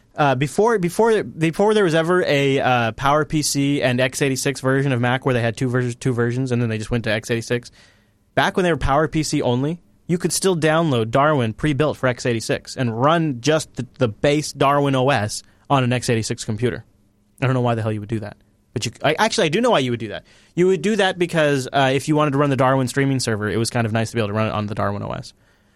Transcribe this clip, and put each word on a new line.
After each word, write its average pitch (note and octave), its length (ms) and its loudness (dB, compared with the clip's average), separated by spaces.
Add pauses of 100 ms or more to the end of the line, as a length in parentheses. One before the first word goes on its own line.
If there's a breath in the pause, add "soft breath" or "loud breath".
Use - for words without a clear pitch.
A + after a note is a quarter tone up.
(160 loud breath)
uh, C#3+ 200 6
before, G3+ 440 2
before, G#3 440 2
before E3 500 0
there G#3+ 100 4
was E3+ 100 4
ever E3+ 300 2
a, C#3 360 2
uh, A#2+ 340 2
Power C#3+ 320 2
P D3+ 160 -2
C C#3+ 420 0
and B2 160 2
X B2+ 220 -2
eighty-six C3+ 400 -2
version C3+ 300 0
of A#2+ 100 0
Mac B2 240 0
where C3+ 80 2
they A#2+ 80 0
had A#2 160 -2
two C3+ 120 -2
versions, B2 260 -2
two C3 180 -2
versions, A#2+ 380 -2
and A#2+ 100 0
then A#2+ 80 -2
they A2 80 -4
just G#2+ 120 -10
went A#2+ 140 -2
to A2+ 80 -2
X A2 180 -4
eighty-six. A#2+ 400 -4 (640 soft breath)
Back E3 220 0
when G3 80 0
they F3 80 2
were D3+ 60 0
Power D3 320 2
P D#3 140 -2
C D3 180 -2
only, C3+ 400 -2 (260)
you F3 100 0
could F3 140 -2
still F#3+ 240 0
download D3+ 560 0
Darwin C3+ 420 2
pre-built C#3+ 440 -2
for C3 100 -2
X B2+ 180 -2
eighty-six A#2+ 520 -4
and A#2 220 -2
run D3 420 0
just D3 340 0
the, A#2+ 100 -8 (120)
the B2+ 100 2
base D3 460 -2
Darwin C#3 420 2
O C3 140 2
S G#2+ 340 -2 (260 soft breath)
on C#3 140 2
an A#2+ 80 0
X B2 180 -2
eighty-six A2+ 360 -2
computer. A2 400 -4 (560)
I - 40 0
don't B2+ 80 2
know B2+ 80 0
why A#2+ 140 0
the A2+ 60 -2
hell A2 100 -2
you G#2+ 80 -4
would G2+ 100 -10
do A2 120 -4
that. G#2 160 -14 (360)
But A#2 120 -6
you, B2 60 -6 (120)
I, D3+ 140 2
actually, G#3+ 280 2
I D3+ 40 0
do E3+ 100 0
know A#3+ 120 2
why F3 80 4
you C3 120 0
would A#2 80 -4
do A2 100 -10
that. F2 140 -12 (300 soft breath)
You F3 140 2
would F#3 160 2
do G#3+ 140 0
that F#3+ 200 0
because, D3+ 540 0
uh, C3+ 220 2
if C3+ 140 -4
you D3+ 80 2
wanted D3+ 160 2
to C3+ 60 0
run C#3+ 140 2
the C3+ 40 0
Darwin C3 320 2
streaming C3+ 320 0
server, G#2+ 300 -2
it F#2 80 -2
was A2+ 140 -2
kind A#2+ 160 -2
of G#2 40 -6
nice A2+ 200 -2
to - 40 -10
be A#2 40 -2
able G#2+ 80 0
to G2+ 60 -6
run A2 140 0
it F#2+ 40 -4
on G#2 160 -4
the G2+ 80 -10
Darwin G2+ 260 -4
O G#2 100 -8
S. - 220 -12 (420 soft breath)